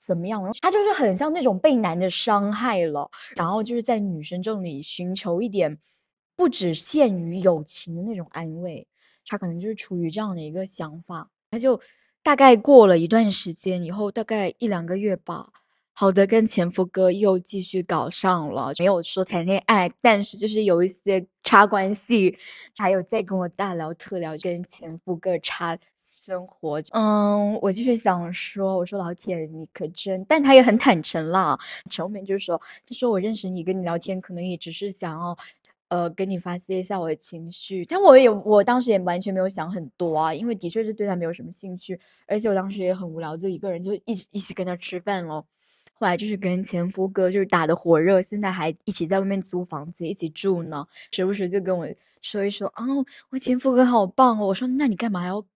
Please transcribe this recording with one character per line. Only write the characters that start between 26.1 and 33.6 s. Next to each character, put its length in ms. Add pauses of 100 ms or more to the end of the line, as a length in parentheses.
活。 360 (100)
嗯， 680
我 100
就 100
是 140
想 380
说， 440
我 80
说 140
：“老 140
铁， 320
你 260
可 160
真。” 400
但 160
他 100
也 80
很 160
坦 240
诚 280
啦， 280 (400)
后 120
面 160
就 120
说， 240 (240)
他 80
说 180
：“我 60
认 160
识 140
你， 160